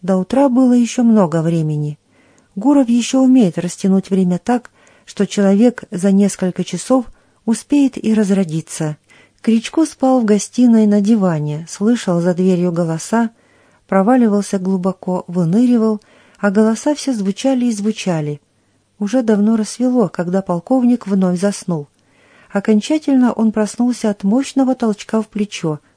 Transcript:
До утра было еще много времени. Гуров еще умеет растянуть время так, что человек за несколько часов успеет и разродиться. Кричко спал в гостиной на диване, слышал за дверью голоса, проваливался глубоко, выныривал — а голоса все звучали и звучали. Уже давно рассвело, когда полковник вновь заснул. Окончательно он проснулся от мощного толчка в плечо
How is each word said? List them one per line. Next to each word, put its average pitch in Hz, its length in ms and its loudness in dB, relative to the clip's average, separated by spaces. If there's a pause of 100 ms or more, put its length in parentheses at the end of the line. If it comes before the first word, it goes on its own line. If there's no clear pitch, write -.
До 185 160 -2
утра 254 320 0
было 247 240 2
еще 240 300 0
много 185 400 2
времени. 151 560 -2 (560)
Гуров 262 340 2
еще 240 320 0
умеет 254 380 4
растянуть 190 500 -2
время 180 300 0
так, 240 320 -4 (340)
что - 220 -4
человек 202 640 2
за 180 200 0
несколько 190 520 0
часов 247 420 -2 (400)
успеет 262 580 -2
и 220 120 0
разродиться. 165 800 -2 (440)
Кричко 233 440 0
спал 262 360 0
в 226 40 -2
гостиной 220 640 2
на 208 120 2
диване, 170 720 0
слышал 202 520 -2
за 180 120 0
дверью 180 380 0
голоса, 170 580 -2 (580)
проваливался 202 680 2
глубоко, 185 680 -4
выныривал — 214 760 2 (380)
а 202 100 0
голоса 220 460 0
все 277 180 -4
звучали 240 520 -2
и 240 60 0
звучали. 185 720 -4 (560)
Уже 208 240 -2
давно 214 340 2
рассвело, 240 540 0
когда 180 320 -4
полковник 240 640 0
вновь 190 340 0
заснул. 175 480 -4 (640)
Окончательно 247 800 0
он 220 200 0
проснулся 220 580 -2
от 202 140 -6
мощного 254 520 0
толчка 220 460 -4
в 208 60 -8
плечо 175 520 -6 (180)